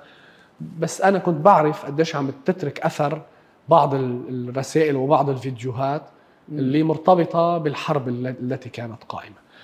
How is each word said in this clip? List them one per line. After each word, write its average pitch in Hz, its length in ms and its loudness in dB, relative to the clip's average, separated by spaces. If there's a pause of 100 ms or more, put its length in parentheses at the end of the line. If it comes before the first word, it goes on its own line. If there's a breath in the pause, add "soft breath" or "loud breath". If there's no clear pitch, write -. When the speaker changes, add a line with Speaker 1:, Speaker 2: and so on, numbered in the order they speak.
(800 soft breath)
Speaker 1:
بس 160 220 -4
أنا 190 180 4
كنت 175 180 0
بعرف 151 480 4
قديش 151 300 -2
عم 139 160 -2 (140)
تترك 151 340 -4
أثر 151 420 -2 (480 soft breath)
بعض 143 240 6
ال-، 123 560 -4
الرسائل 139 460 0
وبعض 139 340 2
الفيديوهات 131 720 -4 (480 soft breath)
Speaker 2:
مم. 151 100 -6
Speaker 1:
اللي 139 240 2
مرتبطة 170 760 2
بالحرب 143 500 -4
الل-، 123 340 -6
التي 123 280 -6
كانت 113 400 -12
قائمة. - 260 -14 (280 soft breath)